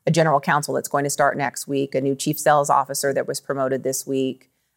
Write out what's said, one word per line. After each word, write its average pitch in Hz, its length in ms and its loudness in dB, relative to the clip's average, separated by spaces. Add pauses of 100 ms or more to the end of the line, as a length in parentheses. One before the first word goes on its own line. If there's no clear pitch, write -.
a 160 60 2
general 156 280 4
counsel 147 360 0
that's 131 120 -2
going 143 180 0
to 143 40 -2
start 143 260 2
next 139 320 -6
week, 139 280 -2
a 131 60 0
new 139 120 0
chief 151 240 -2
sales 147 320 4
officer 139 440 0
that 135 140 -2
was 139 120 -6
promoted 135 420 -4
this 131 240 -4
week. 135 460 -4 (260)